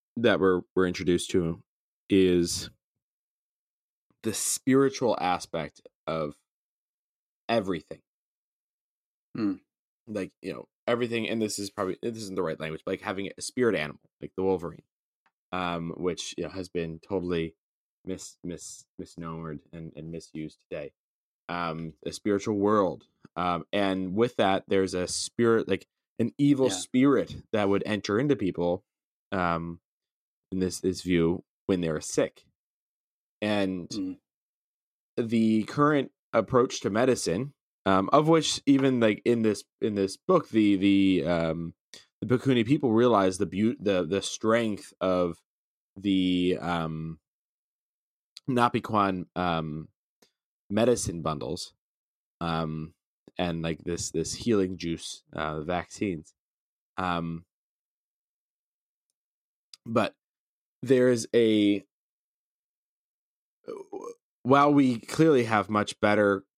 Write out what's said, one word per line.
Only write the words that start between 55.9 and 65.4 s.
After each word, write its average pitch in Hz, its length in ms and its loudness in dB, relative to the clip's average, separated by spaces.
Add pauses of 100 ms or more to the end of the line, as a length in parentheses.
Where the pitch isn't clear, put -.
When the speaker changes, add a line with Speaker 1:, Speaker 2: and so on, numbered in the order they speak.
Speaker 1:
Um, 85 480 -4 (2500)
but 113 280 -2 (680)
there 127 280 4
is 117 240 0
a, 107 500 4 (2500)
while 143 300 4
we 131 280 4
clearly 151 440 2